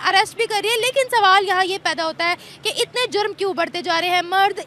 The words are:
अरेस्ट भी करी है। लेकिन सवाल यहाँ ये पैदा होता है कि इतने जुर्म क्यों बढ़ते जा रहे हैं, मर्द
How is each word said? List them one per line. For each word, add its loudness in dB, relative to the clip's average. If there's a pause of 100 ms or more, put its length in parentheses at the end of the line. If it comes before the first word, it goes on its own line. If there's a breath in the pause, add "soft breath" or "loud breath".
अरेस्ट 2
भी 0
करी -2
है। 0
लेकिन 0
सवाल 4
यहाँ 2
ये -4
पैदा -4
होता -4
है 0
कि -10 (120)
इतने -2
जुर्म -2
क्यों -4
बढ़ते -4
जा 0
रहे -2
हैं, 2
मर्द 0